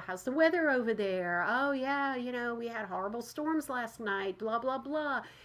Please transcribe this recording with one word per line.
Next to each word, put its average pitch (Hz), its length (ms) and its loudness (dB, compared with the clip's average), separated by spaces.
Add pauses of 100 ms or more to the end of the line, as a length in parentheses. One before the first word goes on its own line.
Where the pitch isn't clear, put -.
how's 185 180 -6
the - 80 -2
weather 320 380 6
over 247 240 4
there? 185 540 0
Oh, 262 240 2
yeah, 269 440 0
you 247 160 -4
know, 240 240 -2
we 233 120 -6
had 226 200 -6
horrible 190 340 -4
storms 302 480 -2
last 240 300 -4
night, 196 400 -2
blah, 220 200 0
blah, 262 200 0
blah. 277 420 -2 (240)